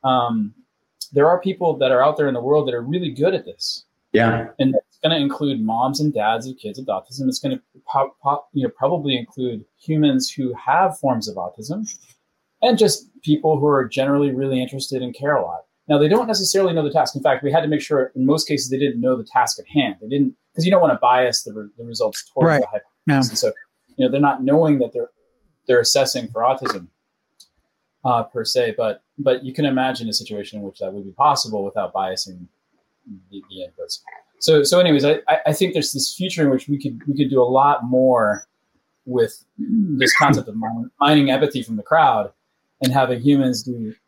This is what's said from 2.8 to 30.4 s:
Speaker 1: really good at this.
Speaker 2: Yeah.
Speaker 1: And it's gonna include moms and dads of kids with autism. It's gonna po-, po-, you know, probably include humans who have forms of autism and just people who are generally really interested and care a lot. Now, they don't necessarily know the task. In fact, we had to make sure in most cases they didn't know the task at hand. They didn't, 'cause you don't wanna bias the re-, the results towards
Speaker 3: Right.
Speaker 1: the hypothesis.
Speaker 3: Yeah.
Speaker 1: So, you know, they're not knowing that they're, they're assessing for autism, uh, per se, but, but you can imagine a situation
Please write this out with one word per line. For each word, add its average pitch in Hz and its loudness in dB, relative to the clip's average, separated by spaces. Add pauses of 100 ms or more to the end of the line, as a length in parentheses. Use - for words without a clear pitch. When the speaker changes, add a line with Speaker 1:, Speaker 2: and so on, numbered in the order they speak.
Speaker 1:
really 160 -4
good 170 0
at - -6
this. - -10 (280)
Speaker 2:
Yeah. 113 2 (100)
Speaker 1:
And 135 2
it's - -4
gonna 160 0
include 139 -2
moms 123 -2
and 151 0
dads 113 -2
of 131 -14
kids 107 -12
with 131 -12
autism. 123 -6
It's 131 -4
gonna 131 -4 (260)
po-, 135 0
po-, 143 -2 (100)
you 143 -2
know, - -4
probably 143 -2
include 117 -8 (140)
humans 147 0
who 123 -6
have 156 0
forms 117 -2
of 92 -12
autism 113 -10 (760)
and 233 2
just - 2 (140)
people 151 2
who 147 2
are 139 2
generally 139 0
really 131 -2
interested 131 -8
and 123 -8
care 143 -2
a 127 0
lot. 85 -10 (240)
Now, 147 2
they 151 4
don't 226 2
necessarily 196 0
know 160 0
the 147 -2
task. 156 0
In 135 -8
fact, 135 0
we 143 -2
had 165 4
to 151 -4
make 147 0
sure 131 -2
in 127 0
most 151 2
cases 139 -4
they 131 -2
didn't 135 -2
know 127 2
the 110 -10
task - -2
at - -20
hand. 123 0
They 110 -16
didn't, 139 0 (200)
'cause 165 -2
you 185 2
don't 185 6
wanna 160 2
bias 123 2
the 107 -14
re-, 107 -12
the 117 -16
results 113 -6
towards 165 2
Speaker 3:
Right. 147 2
Speaker 1:
the 123 -2
hypothesis. 127 -2
Speaker 3:
Yeah. 110 0
Speaker 1:
So, - -12 (440)
you 131 2
know, 123 4
they're 139 4
not 135 2
knowing 147 4
that 117 -2
they're, 120 -6 (560)
they're 123 6
assessing 120 0
for 113 -4
autism, 123 -2 (1160)
uh, 120 2
per 113 -8
se, 117 0
but, 107 -2 (160)
but 135 0
you 131 -10
can 151 -2
imagine 131 0
a 107 -4
situation 104 -8